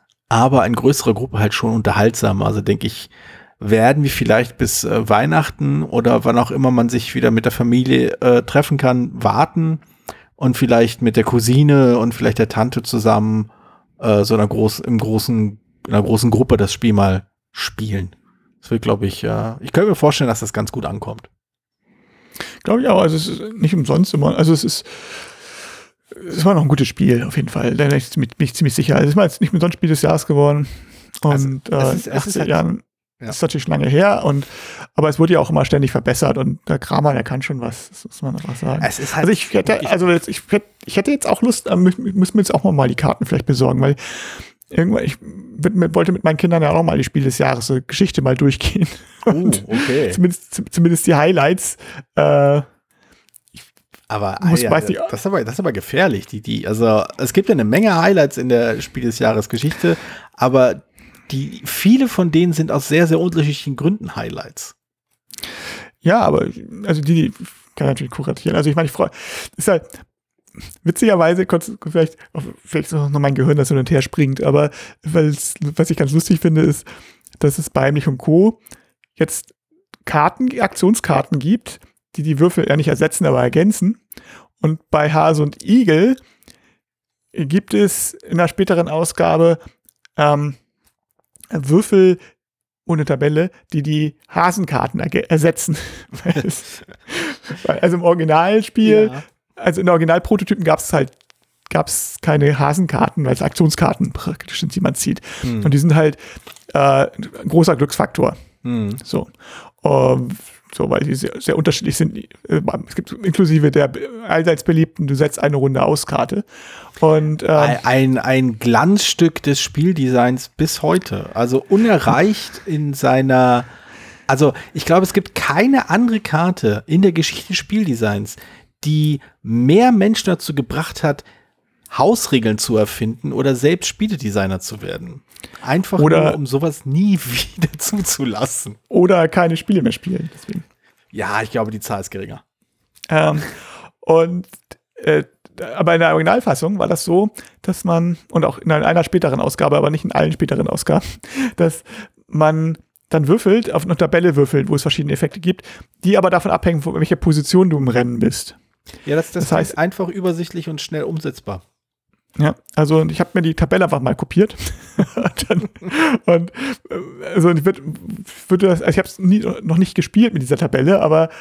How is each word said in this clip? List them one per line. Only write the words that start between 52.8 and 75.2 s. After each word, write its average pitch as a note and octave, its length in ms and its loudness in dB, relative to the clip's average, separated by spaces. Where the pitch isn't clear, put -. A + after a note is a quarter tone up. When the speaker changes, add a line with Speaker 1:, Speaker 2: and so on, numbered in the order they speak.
Speaker 1:
Aber, G#2 340 -4
Speaker 2:
muss, E3+ 200 4
Speaker 1:
ah, - 20 0
ja, - 80 2
Speaker 2:
weiß D#3+ 160 2
nicht, - 220 -4
Speaker 1:
das - 100 -8
ist - 80 -6
aber, F#3 160 -2
das A#2 120 -8
ist - 40 -8
aber E3+ 140 -2
gefährlich, C#3 540 -2
die, G#2+ 140 -12
die, A2 240 -6
also A2 380 2
es - 160 -4
gibt F#3+ 160 2
ja - 40 4
eine A#2+ 120 0
Menge F3 360 2
Highlights E3+ 360 2
in B2 100 -4
der A#2 340 2
Spiel - 220 -10
des A#2 160 -4
Jahres A2 300 0
Geschichte, D#3+ 480 -2
aber B2+ 500 2
die, C#3+ 340 -8
viele B3+ 420 4
von F3 240 0
denen E3+ 220 2
sind D#3 180 -2
aus C#3 160 -2
sehr, E3 180 2
sehr D#3+ 140 2
unterschiedlichen D3+ 560 -2
Gründen F3 400 -4
Highlights. - 600 -12
Speaker 2:
Ja, G#3 220 2
aber, - 260 0
also D#3 160 -2
die, D#3+ 300 2
die - 20 -10
kann C#3 120 -2
natürlich C3 240 -4
kuratieren. - 440 -6
Also D3+ 140 0
ich D3 80 0
meine, E3 80 0
ich - 80 -6
freu-, - 160 -2
ist - 100 -8
halt, F3+ 160 2
witzigerweise, F3+ 600 2
kurz, E3+ 240 -2
vielleicht, D#3+ 240 0
vielleicht - 300 -6
noch D3 160 0
mein C#3+ 260 0
Gehirn, C#3+ 220 2
das C#3 100 2
hin C#3+ 100 0
und C3 140 -2
her C#3 100 2
springt, C3+ 400 -2
aber D3 280 2
weil's, D3+ 580 -2